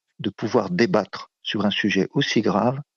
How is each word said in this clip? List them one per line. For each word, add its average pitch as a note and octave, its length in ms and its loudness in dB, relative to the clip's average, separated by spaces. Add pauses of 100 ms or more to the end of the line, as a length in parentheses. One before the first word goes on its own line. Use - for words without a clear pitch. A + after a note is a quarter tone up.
(200)
de A2 100 -6
pouvoir G#2 400 0
débattre F#2+ 600 0 (120)
sur G#2 240 -2
un G2+ 60 2
sujet F#2+ 420 0
aussi C#3 280 0
grave G#2+ 380 0 (180)